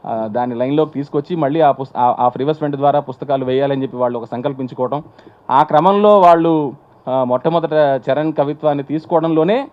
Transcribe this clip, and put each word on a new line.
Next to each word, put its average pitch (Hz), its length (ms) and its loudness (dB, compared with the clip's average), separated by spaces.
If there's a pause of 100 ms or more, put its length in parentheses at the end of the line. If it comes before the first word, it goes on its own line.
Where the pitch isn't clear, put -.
ఆ, 113 200 -6
దాన్ని 120 300 -4
లైన్లోకి 143 360 -2
తీసుకొచ్చి 143 440 -6
మళ్ళీ 156 240 -2
ఆ 147 120 4
పుస్-, 131 260 -8
ఆ, 123 200 2
ఆ 123 100 2
ఫ్రీవర్స్ 143 300 -2
ఫ్రంట్ 147 180 -4
ద్వారా 143 240 2
పుస్తకాలు 135 440 -6
వేయాలని 135 380 -2
చెప్పి 127 140 -8
వాళ్ళు 123 220 -2
ఒక 113 60 -10
సంకల్పించుకోవటం, 127 760 -6 (480)
ఆ 135 120 4
క్రమంలో 196 580 4
వాళ్ళు, 165 540 4 (340)
ఆ, 131 160 0
మొట్టమొదట 156 480 -2 (380)
చరణ్ 151 220 -2
కవిత్వాన్ని 147 520 -2
తీసుకోవడంలోనే 165 880 0